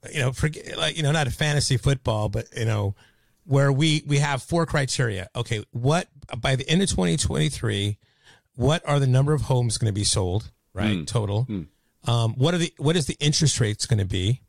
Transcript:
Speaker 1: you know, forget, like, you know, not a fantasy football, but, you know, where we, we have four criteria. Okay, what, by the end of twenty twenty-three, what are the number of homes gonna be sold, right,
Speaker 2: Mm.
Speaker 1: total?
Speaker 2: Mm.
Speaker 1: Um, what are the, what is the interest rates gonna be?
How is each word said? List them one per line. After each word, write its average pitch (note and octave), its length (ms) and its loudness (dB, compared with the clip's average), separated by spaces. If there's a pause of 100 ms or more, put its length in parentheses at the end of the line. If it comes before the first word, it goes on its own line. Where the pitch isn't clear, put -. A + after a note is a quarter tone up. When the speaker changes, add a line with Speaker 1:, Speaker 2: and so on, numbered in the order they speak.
(120)
Speaker 1:
you D#3 80 -6
know, C3 120 0
forget, - 440 -6
like, D#3 200 -4
you D#3+ 80 -2
know, C#3 80 2
not D#3 160 2
a - 20 -2
fantasy D3 460 0
football, A2 520 0
but, G#2+ 180 -4 (100)
you A#2+ 80 -2
know, G#2 320 0 (480)
where C#3 280 2
we, D3+ 360 2
we C#3+ 100 2
have C#3+ 240 0
four E3 240 0
criteria. B2 680 -2
Okay, A#2 340 -4
what, C#3+ 380 0 (280)
by C3+ 200 0
the B2+ 120 -4
end F3 140 4
of G3 80 0
twenty F3 260 0
twenty-three, A2+ 800 -2 (600)
what C#3 300 0
are C#3+ 120 2
the C#3 80 2
number C3+ 260 4
of C3+ 100 0
homes B2 360 0
gonna G#2+ 140 0
be G2+ 120 -2
sold, F#2+ 460 -2 (240)
right, G2+ 240 -2
Speaker 2:
Mm. D2+ 80 -6
Speaker 1:
total? G#2+ 400 -2
Speaker 2:
Mm. F#2+ 200 -6 (400)
Speaker 1:
Um, A#2 280 0
what D3+ 200 2
are F3 40 0
the, E3 180 -2
what D3+ 200 0
is D#3 100 0
the - 140 -4
interest D3 400 2
rates G#2+ 260 0
gonna G#2 180 2
be? F#2+ 440 -2